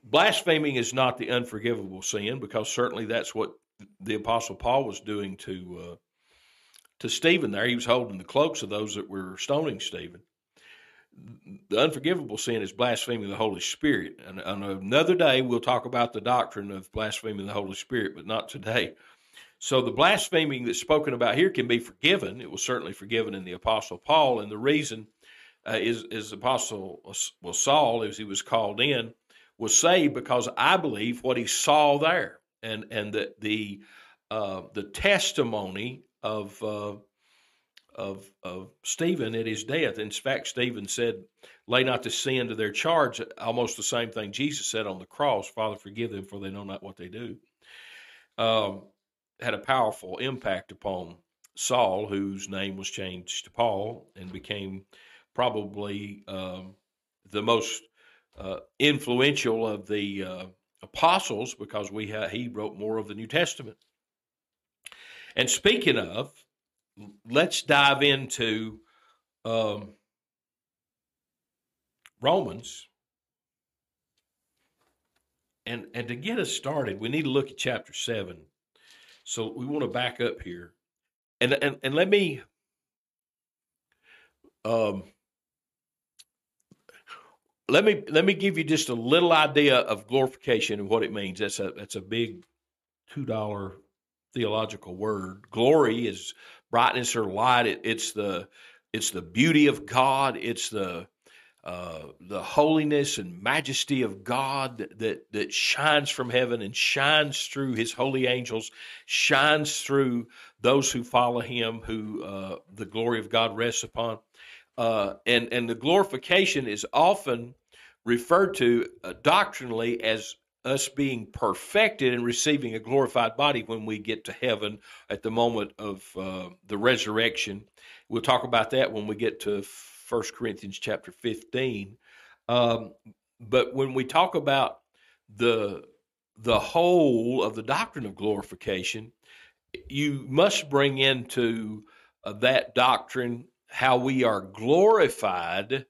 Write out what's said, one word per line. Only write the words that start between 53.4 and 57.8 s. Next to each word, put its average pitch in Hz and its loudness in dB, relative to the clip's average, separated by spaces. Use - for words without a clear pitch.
to - -20
Paul 110 -2
and 92 -14
became 98 -10
probably, 104 -4
um, 92 -10
the 104 -2
most, 113 0